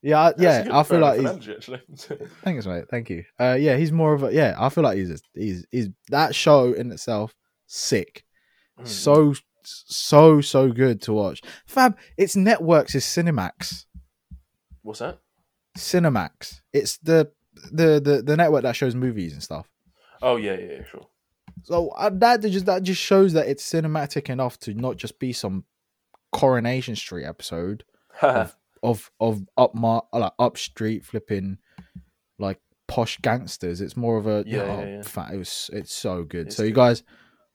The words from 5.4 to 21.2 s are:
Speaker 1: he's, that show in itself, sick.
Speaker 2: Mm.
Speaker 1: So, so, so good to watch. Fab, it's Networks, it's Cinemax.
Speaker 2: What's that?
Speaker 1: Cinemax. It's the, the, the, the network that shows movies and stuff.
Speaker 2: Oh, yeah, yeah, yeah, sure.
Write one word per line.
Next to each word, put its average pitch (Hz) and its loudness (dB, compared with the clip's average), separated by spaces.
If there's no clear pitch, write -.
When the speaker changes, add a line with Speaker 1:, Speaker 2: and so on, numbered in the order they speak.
Speaker 1:
he's, 117 -4
that 151 0
show 131 4
in 120 -4
itself, 107 -6
sick. - -4
Speaker 2:
Mm. 123 -18
Speaker 1:
So, 143 4
so, - 6
so 135 2
good 120 0
to 110 -4
watch. 98 -4
Fab, 254 2
it's 190 0
Networks, 170 2
it's 135 -2
Cinemax. - -4
Speaker 2:
What's 107 -14
that? - -8
Speaker 1:
Cinemax. 151 -2
It's 143 -2
the, 156 2
the, 156 4
the, 143 2
the 147 2
network 156 4
that 120 -2
shows 123 -2
movies 110 -4
and 71 -16
stuff. - -14
Speaker 2:
Oh, 123 2
yeah, 104 -6
yeah, 90 -12
yeah, - -16
sure. - -20